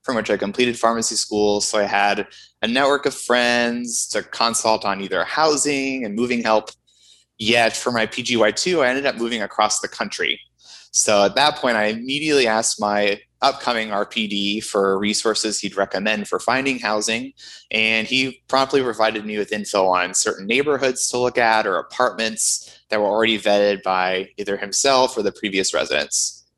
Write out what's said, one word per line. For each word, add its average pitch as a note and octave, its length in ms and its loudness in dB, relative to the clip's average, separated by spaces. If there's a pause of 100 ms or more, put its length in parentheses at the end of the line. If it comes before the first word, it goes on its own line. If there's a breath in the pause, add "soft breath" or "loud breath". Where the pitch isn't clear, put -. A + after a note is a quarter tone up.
from B2+ 120 -2
which A2 160 -2
I G#2 60 2
completed A#2+ 420 -2
pharmacy A2+ 360 0
school. G#2 440 0
So - 200 -2
I G2+ 40 2
had G2+ 420 0 (360 loud breath)
a A2+ 80 -2
network C3+ 360 2
of C#3 80 0
friends A#2+ 920 0
to G#2 160 -4
consult A2+ 640 0
on G2 160 -2
either F#2 240 -2
housing C#3 800 0
and G#2 100 -6
moving A#2+ 260 -2
help. A2 300 2 (680 soft breath)
Yet A#2 380 4
for - 160 -2
my A2+ 140 0
P A#2+ 180 -8
G A#2 140 0
Y G#2+ 140 4
two, E3 320 0
I B2 40 4
ended C3+ 180 -2
up A#2 120 0
moving A#2 240 -4
across G#2 400 0
the - 80 -6
country. - 500 -6 (520 loud breath)
So G2+ 340 4
at G2 100 0
that D3 220 2
point, A#2+ 180 0
I G#2+ 120 2
immediately C3+ 600 0
asked A2 320 0
my G#2 400 0 (240)
upcoming A#2 480 0
R G#2 140 -2
P A2 220 -4
D G2+ 320 -2
for G2 400 0
resources G#2 600 0
he'd G2 160 -8
recommend G2+ 520 -2
for - 100 -4
finding C3 400 0
housing. A2+ 560 -2 (380 loud breath)
And A2 340 0
he C3 420 -2
promptly C3+ 360 2
provided A2 420 0
me G#2+ 140 -4
with G2+ 120 -4
info G2+ 360 0
on F2+ 260 0
certain G2 320 -2
neighborhoods C3 640 0
to B2 80 -4
look B2 220 0
at A2+ 260 4
or F#2 120 0
apartments - 920 -2 (200 loud breath)
that G#2+ 100 0
were G#2 80 2
already A2 320 2
vetted G2+ 420 2
by F#2 560 0
either G2+ 200 -4
himself B2+ 600 2
or G#2 60 -2
the G2 80 0
previous F#2+ 420 -2
residents. - 680 -2 (140)